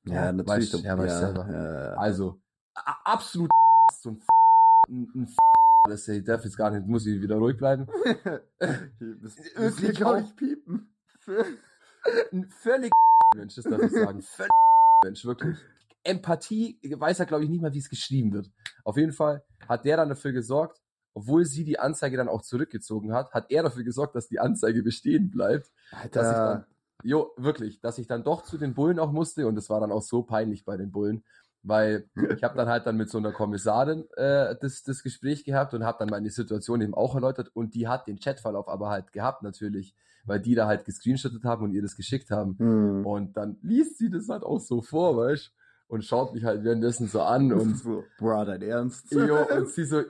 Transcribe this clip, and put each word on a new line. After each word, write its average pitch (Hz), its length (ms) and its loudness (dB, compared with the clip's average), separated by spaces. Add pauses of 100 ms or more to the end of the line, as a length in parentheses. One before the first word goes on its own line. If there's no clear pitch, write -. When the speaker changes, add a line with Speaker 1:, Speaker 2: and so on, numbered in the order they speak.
Speaker 1:
Ja, 87 100 -6
Speaker 2:
Ja, 90 180 0
Speaker 1:
natürlich. 104 400 0
Speaker 2:
weißt, 90 120 -4
ja, 95 140 -2
weißt 92 80 0
Speaker 1:
Ja, 85 120 -2
Speaker 2:
selber. 92 320 -4
Speaker 1:
ja, 80 400 -8
ja. - 40 -10
Speaker 2:
Also, 95 460 -4 (340)
a-, - 300 -8
absolut 175 460 -2 (400)
so - 200 -8
ein, 110 120 -12 (680)
ein, - 260 -10
ein 127 220 -6 (520)
das, 104 200 -8
ich 104 160 -4
darf 113 200 0
jetzt 101 120 -10
gar 107 140 0
nicht, 101 160 -4
muss 110 200 0
ich 104 140 -2
wieder 104 160 -2
ruhig 113 200 2
bleiben. 135 300 0
Speaker 1:
<laughs> 165 1120 -4
Hier 113 180 -12
müssen, - 280 -20 (140)
müssen 220 240 -2
wir, 214 100 2
Speaker 2:
Wirklich - 20 -6
Speaker 1:
glaub 214 220 2
Speaker 2:
auch - 20 0
Speaker 1:
ich, - 180 -8
piepen. 247 580 -8 (1400)
Speaker 2:
Ein 185 180 -4
völlig 254 420 0 (420)
Mensch, - 200 -6
das - 120 -12
darf - 160 0
ich - 120 2
sagen. 202 280 0
Speaker 1:
<laughs> - 0 -
Speaker 2:
Völlig - 300 -4 (500)
Mensch, - 220 -2
wirklich. 151 420 -6 (360)
Empathie, 185 800 -4
weiß 151 380 -2
er, 170 60 0
glaub 151 160 0
ich, 151 80 0
nicht 170 120 -2
mal, 147 120 -2
wie 143 40 -4
es 139 120 -8
geschrieben 120 420 0
wird. 101 180 -6 (340)
Auf 107 120 -4
jeden 156 160 2
Fall 151 320 -2 (240)
hat 117 160 -2
der 151 120 2
dann 156 120 2
dafür 135 240 -6
gesorgt, 127 480 -2 (320)
obwohl 135 320 2
sie 151 200 -4
die 147 140 -2
Anzeige 139 380 -2
dann 127 120 -2
auch 107 140 -4
zurückgezogen 110 680 -6
hat, 131 200 -2
hat 113 180 -4
er 151 120 2
dafür 123 200 -4
gesorgt, 123 320 -4
dass 120 140 -6
die 107 120 -6
Anzeige 117 420 0
bestehen 151 480 0
bleibt. 113 400 -2 (200)
Speaker 1:
Alter. - 200 -16 (100)
Speaker 2:
Dass 113 100 2
ich 113 80 2
dann, 107 260 0 (380)
jo, 147 340 0
wirklich, 123 440 -4
dass 117 180 -6
ich 113 80 -10
dann 117 180 -6
doch 165 180 0
zu - 160 -12
den 139 160 -4
Bullen 165 240 2
auch 156 140 -2
musste 156 340 -2
und 110 120 0
es 98 100 -10
war 107 120 0
dann 104 120 -2
auch 104 100 -2
so 120 200 -2
peinlich 110 420 -4
bei 101 120 -8
den 98 140 -8
Bullen. 104 340 -4 (380)
Weil 107 460 0 (260)
ich 110 80 -4
hab 117 120 -2
dann 120 140 0
halt 120 180 -2
dann 110 100 -2
mit 110 140 -4
so 113 80 -6
einer 107 140 -2
Kommissarin, 110 720 -2 (100)
äh, 135 440 0
das, 135 220 -8
das 135 200 -8
Gespräch 139 420 -6
gehabt 139 300 -2
und 113 100 -4
hab 113 140 -4
dann 107 100 -4
meine 104 220 -6
Situation 113 500 -4
eben 104 140 -2
auch 120 200 0
erläutert 131 400 -4
und 110 200 -8
die 117 120 -4
hat 127 200 -4
den 104 120 -10
Chatverlauf 107 500 -8
aber 101 200 -6
halt 98 240 -6
gehabt 113 300 -6
natürlich, 101 520 -10 (300)
weil 104 160 -2
die 117 140 2
da 113 120 4
halt 104 200 0
gescreenshottet 120 580 -4
haben 117 200 -2
und 101 100 -4
ihr 101 80 -2
das 98 140 -8
geschickt 135 340 -8
haben. 95 280 -4
Speaker 1:
Mhm. 104 480 2
Speaker 2:
Und 101 300 -6
dann 104 260 -8
liest 269 360 0
sie 220 120 -2
das 202 200 -6
halt 214 120 -8
auch - 180 -4
so 120 200 -4
vor, 156 380 0
weißt? 135 340 -2 (360)
Und 110 160 -6
schaut 127 280 -2
mich 117 120 -8
halt 107 200 -2
währenddessen 117 440 0
so 104 120 -2
an 123 320 4
und 110 240 2
Speaker 1:
<laughs> - 60 -10
So, 117 220 -6 (140)
"Bra, 107 260 0
dein 98 180 -6
Ernst?" 120 500 -6
Speaker 2:
Jo, 147 320 4
und 143 240 0
sie 165 160 -4
so, 147 260 0